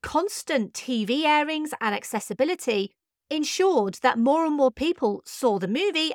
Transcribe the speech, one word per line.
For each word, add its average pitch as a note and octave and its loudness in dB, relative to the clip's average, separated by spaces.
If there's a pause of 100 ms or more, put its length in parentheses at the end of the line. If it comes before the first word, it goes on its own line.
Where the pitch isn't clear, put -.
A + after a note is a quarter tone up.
constant D4+ -2
T A#3 -4
V C#4+ 0
airings D4+ 0
and G#3+ 0
accessibility G#3+ -2 (380)
ensured D4+ 0
that A#3+ 2
more D4 4
and D4+ 0
more C4+ 4
people C4 -2
saw A3 0
the F3+ -2
movie D#4+ 0